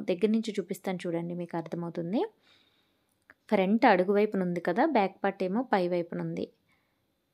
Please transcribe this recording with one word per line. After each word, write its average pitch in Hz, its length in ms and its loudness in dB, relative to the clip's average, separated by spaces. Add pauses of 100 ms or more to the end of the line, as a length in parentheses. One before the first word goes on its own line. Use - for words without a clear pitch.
దగ్గర 185 260 2
నుంచి 220 200 -2
చూపిస్తాను 185 460 -4
చూడండి, 170 400 -4
మీకు 170 160 -8
అర్థమవుతుంది. 170 640 -4 (1300)
ఫ్రంట్ 202 360 2
అడుగు 190 320 6
వైపున 208 300 2
ఉంది 175 220 -4
కదా, 202 160 2 (100)
బ్యాక్ 190 280 0
పార్ట్ 196 260 -2
ఏమో 220 140 -2 (100)
పై 190 140 2
వైపున 175 400 -4
ఉంది. 170 200 -6 (880)